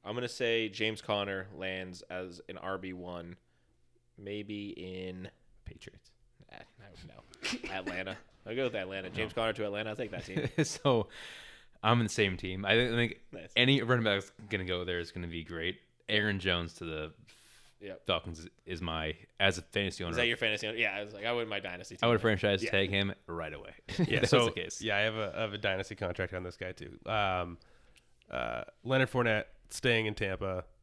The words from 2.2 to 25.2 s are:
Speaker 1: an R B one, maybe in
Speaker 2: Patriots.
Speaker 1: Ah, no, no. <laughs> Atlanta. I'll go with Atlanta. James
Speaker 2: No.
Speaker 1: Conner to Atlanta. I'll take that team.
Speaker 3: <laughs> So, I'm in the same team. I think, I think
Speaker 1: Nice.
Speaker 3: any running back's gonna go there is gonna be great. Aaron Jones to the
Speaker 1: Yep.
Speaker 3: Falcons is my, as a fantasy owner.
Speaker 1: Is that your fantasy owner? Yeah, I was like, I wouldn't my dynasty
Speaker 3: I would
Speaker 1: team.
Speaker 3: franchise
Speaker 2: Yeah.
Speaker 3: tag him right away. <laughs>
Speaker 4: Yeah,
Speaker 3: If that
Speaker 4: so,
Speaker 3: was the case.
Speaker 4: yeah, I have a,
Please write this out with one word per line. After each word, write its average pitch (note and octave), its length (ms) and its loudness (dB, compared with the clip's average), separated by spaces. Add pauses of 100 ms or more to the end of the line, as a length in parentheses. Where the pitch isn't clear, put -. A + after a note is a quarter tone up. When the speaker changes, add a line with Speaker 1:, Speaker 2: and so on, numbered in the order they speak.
Speaker 1:
an F#2 100 -12
R F#2+ 200 -4
B F#2 160 -8
one, F2 420 -10 (840)
maybe G2+ 520 -8
in F#2 600 -10 (360)
Speaker 2:
Patriots. - 460 -18 (420)
Speaker 1:
Ah, - 40 -16 (220)
no, G2 360 -18
no. - 560 -8
<laughs> - 20 -8
Atlanta. F#2+ 420 -4 (320)
I'll A2 80 -6
go C3 100 0
with A#2 100 -2
Atlanta. F#2+ 340 -4
James A2 260 -2
Speaker 2:
No. A#2 60 0
Speaker 1:
Conner A2+ 120 2
to G#2+ 120 -2
Atlanta. G#2 260 -2
I'll G#2+ 40 -4
take G#2+ 160 -6
that - 140 -8
team. B2+ 280 -2
Speaker 3:
<laughs> E3 120 2
So, A#2+ 420 4 (760)
I'm A2+ 180 6
in A#2 60 4
the G#2 80 -2
same G2 240 4
team. F#2 280 -4
I G2 100 8
think, A#2 180 6
I - 20 2
think A#2+ 240 2 (120)
Speaker 1:
Nice. - 240 -14
Speaker 3:
any B2+ 260 6
running A#2 240 4
back's G2 260 2 (180)
gonna G2 160 -2
go F2+ 200 0
there F2+ 140 0
is E2+ 120 -6
gonna F2 160 -6
be E2 160 -6
great. E2+ 360 -6 (280)
Aaron G#2 320 2
Jones F2 360 2
to F2 100 -10
the D#2 260 -6 (680)
Speaker 1:
Yep. F#2+ 260 -12
Speaker 3:
Falcons E2 400 -2 (180)
is F2 160 -6
my, D#2+ 320 -2 (260)
as G2 200 4
a - 20 -12
fantasy G2 420 -2
owner. E2+ 80 -4
Speaker 1:
Is E2 60 -2
that A#2+ 100 2
your A#2 100 0
fantasy G#2+ 280 0
owner? A2 120 -4
Yeah, G#2+ 180 2
I G#2 80 -4
was G#2 100 -12
like, G#2 120 -8
I A#2 80 0
wouldn't A#2 160 -2
my G2+ 100 -2
dynasty F2+ 420 -10
Speaker 3:
I A#2 60 6
would A#2+ 60 8
Speaker 1:
team. G#2+ 80 6
Speaker 3:
franchise G#2 420 4
Speaker 2:
Yeah. - 80 0
Speaker 3:
tag G2 180 4
him G2 240 2 (140)
right D#2+ 260 -6
away. - 180 -14 (100)
<laughs> - 180 -10
Speaker 4:
Yeah, F3 60 6 (100)
Speaker 3:
If B2 60 6
that B2 80 4
Speaker 4:
so, - 80 8
Speaker 3:
was A#2+ 100 8
the A2+ 60 2
case. - 280 -6
Speaker 4:
yeah, G#2 160 0
I G2+ 40 4
have A2 140 2
a, G#2+ 220 -4